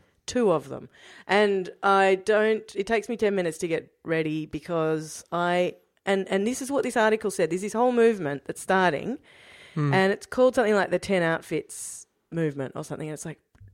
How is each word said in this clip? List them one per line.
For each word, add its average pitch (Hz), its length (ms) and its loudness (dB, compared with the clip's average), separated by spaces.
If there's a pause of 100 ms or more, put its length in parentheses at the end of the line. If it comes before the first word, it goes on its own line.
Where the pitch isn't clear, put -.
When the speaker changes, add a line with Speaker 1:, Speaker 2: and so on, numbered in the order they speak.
(260)
Speaker 1:
two 233 260 2
of 135 180 -2
them. 131 200 -12 (380)
And 196 420 2 (140)
I 190 320 4
don't, 214 480 2 (120)
it 196 120 -4
takes 220 220 0
me 233 80 -4
ten 202 180 2
minutes 175 240 -2
to 180 80 -4
get 160 240 -4 (120)
ready 156 420 -2
because 160 840 -4
I, 175 440 0 (300)
and, 196 240 0
and 196 180 0
this 254 140 -4
is 254 100 -8
what 262 120 2
this 247 140 -4
article 220 340 2
said. 170 200 0
There's 185 100 -2
this 202 120 -6
whole 247 180 2
movement 208 540 2
that's - 160 -10
starting, 185 560 0 (560)
Speaker 2:
Mm. 147 200 0
Speaker 1:
and 190 180 4
it's - 140 -4
called 254 280 2
something 214 220 2
like 185 160 2
the 175 80 2
Ten 185 240 0
Outfits - 840 -4 (240)
movement 147 460 -4
or 135 80 -8
something. 156 240 -10
And 156 60 -10
it's 147 100 -12
like, 156 160 -12 (340)